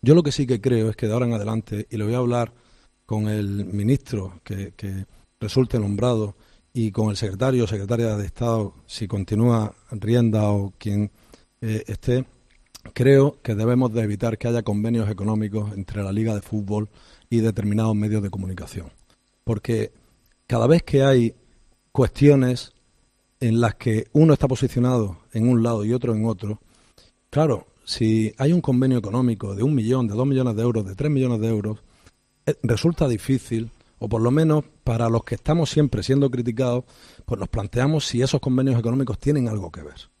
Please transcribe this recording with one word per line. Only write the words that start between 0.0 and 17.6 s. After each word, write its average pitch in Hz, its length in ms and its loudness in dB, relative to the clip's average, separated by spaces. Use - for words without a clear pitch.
Yo 135 140 8
lo 170 80 6
que 143 100 0
sí 143 120 -2
que 120 140 0
creo 110 300 0
es 107 80 -6
que 117 100 -4
de 104 60 0
ahora 120 140 0
en 117 60 0
adelante, 107 560 -4
y 117 80 -10
lo 107 80 -4
voy 113 100 -2
a 123 40 0
hablar 120 320 -2
con 107 240 -4
el 101 360 -4
ministro 101 760 -2
que, 95 320 -10
que 98 300 -10
resulte 120 400 0
nombrado 104 560 -2
y 113 180 -2
con 107 180 0
el 101 60 -4
secretario 117 480 0
o 107 40 0
secretaria 110 500 -2
de 101 80 -4
Estado, 113 480 -2
si - 220 -10
continúa 107 680 0
Rienda 107 600 2
o 101 260 -2
quien, 104 320 -2
eh, 110 260 -4
esté, 123 380 -2
creo 139 480 6
que 110 140 -4
debemos 120 380 2
de 113 100 0
evitar 107 340 -2
que - 120 -4
haya 117 140 0
convenios 110 460 0
económicos 107 640 -2
entre 101 300 -6
la 98 80 -4
Liga 110 240 0
de 101 60 -4
Fútbol 104 480 -4
y 117 100 2
determinados 110 540 0